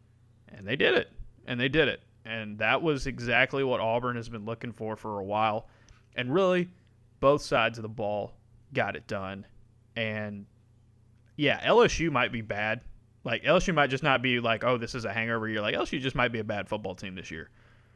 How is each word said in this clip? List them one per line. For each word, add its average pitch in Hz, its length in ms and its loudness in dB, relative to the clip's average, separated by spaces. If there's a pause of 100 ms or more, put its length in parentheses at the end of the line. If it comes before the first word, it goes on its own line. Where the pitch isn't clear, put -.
(500)
And - 180 -16
they 113 80 0
did - 200 4
it. - 160 0 (360)
And 123 120 -4
they 131 100 2
did 143 180 4
it. - 160 -4 (200)
And 107 360 -8
that 113 220 2
was 151 260 0
exactly 123 560 2
what 127 160 2
Auburn 120 360 0
has 117 140 -8
been 110 160 -10
looking 113 260 -8
for 110 240 -6
for 104 240 -6
a 98 40 -6
while. 107 440 0 (480)
And 123 180 -4
really, 180 360 2 (500)
both 147 220 6
sides 117 360 0
of 117 40 -8
the 110 80 -6
ball 104 480 -4 (360)
got 110 220 0
it - 120 -12
done. 98 380 -8 (500)
And, 107 500 -6 (920)
yeah, 139 280 2
L 190 180 6
S 202 180 4
U 160 120 0
might 123 200 2
be 117 100 -6
bad. 107 400 -2 (420)
Like, 117 200 -2
L 151 140 6
S 185 100 2
U 190 60 2
might 147 160 4
just 131 140 -4
not 135 180 4
be 123 180 2
like, 113 240 0
"Oh, 123 140 4
this 113 180 -6
is 120 100 -6
a 101 60 -4
hangover 113 380 -2
year." 107 120 -2
Like, 110 140 -2
L - 60 0
S 349 100 -4
U 151 80 -4
just 127 160 -4
might 123 160 2
be 117 80 -4
a 107 40 -4
bad 104 260 -6
football 101 260 -6
team 95 200 -12
this 92 160 -12
year. 80 180 -12 (460)